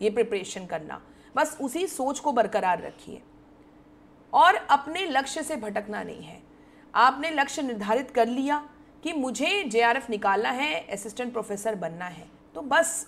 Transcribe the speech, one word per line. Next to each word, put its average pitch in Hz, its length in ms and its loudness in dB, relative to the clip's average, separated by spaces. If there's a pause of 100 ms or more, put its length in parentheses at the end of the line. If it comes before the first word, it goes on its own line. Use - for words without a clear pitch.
ये 208 80 2
प्रिपरेशन 208 560 -2
करना, 156 360 -8 (340)
बस 302 260 0
उसी 311 260 -2
सोच 269 320 -2
को 294 120 0
बरकरार 185 500 2
रखिए - 400 -14 (1120)
और 339 220 10
अपने 311 500 0
लक्ष्य 277 380 -2
से 311 120 -4
भटकना 208 480 -6
नहीं 165 200 -12
है। 160 200 -20 (520)
आपने 269 340 6
लक्ष्य 285 320 -2
निर्धारित 233 500 -2
कर 233 160 4
लिया 277 420 -2 (340)
कि 330 100 -4
मुझे 285 500 0
जेआरएफ़ 233 460 2
निकालना 208 400 2
है, 277 380 -4
असिस्टेंट 208 440 -8
प्रोफेसर 214 440 -4
बनना 175 300 -8
है, 170 220 -14 (280)
तो 320 60 -6
बस 320 460 2